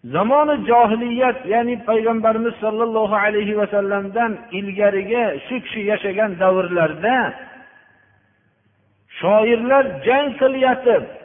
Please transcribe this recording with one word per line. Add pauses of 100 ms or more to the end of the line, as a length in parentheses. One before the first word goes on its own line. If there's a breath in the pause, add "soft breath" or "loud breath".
Zamoni (100)
johiliyat,
ya'ni (100)
payg'ambarimiz
sollallohu
alayhi
va
sallamdan (160)
ilgarigi (160)
shu
kishi
yashagan
davrlarda (2000)
shoirlar (180)
jang
qilyatib (220)